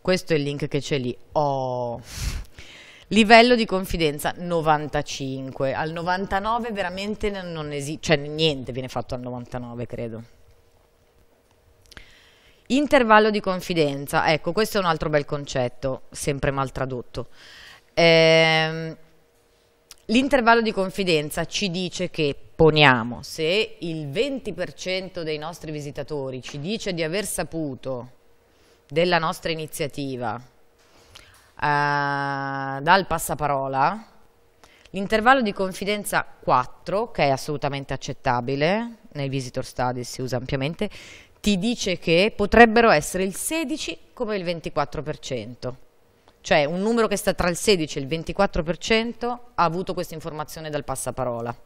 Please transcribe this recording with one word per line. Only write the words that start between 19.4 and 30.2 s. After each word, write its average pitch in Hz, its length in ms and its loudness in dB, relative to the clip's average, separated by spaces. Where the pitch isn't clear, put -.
l'intervallo 233 560 4
di 220 100 0
confidenza 175 720 0
ci 196 260 -4
dice 180 400 -4
che, 143 240 -2
poniamo, 127 680 6
se 170 580 -2
il 160 280 -6
venti 220 460 -4
per 160 180 -8
cento 185 500 -8
dei 156 140 -6
nostri 156 360 -10
visitatori 139 680 -8
ci - 160 -12
dice 190 360 -6
di 165 80 -4
aver 185 240 -4
saputo 131 840 -8
della 170 280 2
nostra 170 340 -4
iniziativa, 135 840 -6